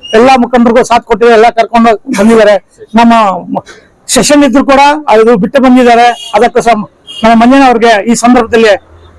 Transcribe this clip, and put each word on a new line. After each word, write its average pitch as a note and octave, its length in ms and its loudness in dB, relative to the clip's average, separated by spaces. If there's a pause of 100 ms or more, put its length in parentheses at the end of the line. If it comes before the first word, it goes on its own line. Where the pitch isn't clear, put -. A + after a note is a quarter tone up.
(140)
ಎಲ್ಲಾ B3 280 2
ಮುಖಂಡರಿಗೂ A#3+ 420 0
ಸಾಥ್ A#3 200 -2
ಕೊಟ್ಟಿದ್ದಾರೆ, A#3 340 0
ಎಲ್ಲ A#3 120 2
ಕರ್ಕೊಂಡು A#3 400 -2 (280)
ಬಂದಿದ್ದಾರೆ. G#3+ 360 2 (400)
ನಮ್ಮ A#3 180 2 (420)
ಮ-, - 100 -10 (440)
ಸೆಷನ್ C#4+ 360 0
ಇದ್ರು C4+ 200 0
ಕೂಡ C4+ 180 2 (260)
ಅದು A3+ 280 2
ಬಿಟ್ಟು A3 260 -4
ಬಂದಿದ್ದಾರೆ. A#3+ 440 2 (280)
ಅದಕ್ಕೋಸ್ಕರ A3+ 420 0 (460)
ನಮ್ಮ A3+ 200 2
ಮಂಜಣ್ಣ C4+ 240 2
ಅವ್ರಿಗೆ A#3 260 0 (180)
ಈ A#3 40 0
ಸಂದರ್ಭದಲ್ಲಿ A3+ 580 0 (460)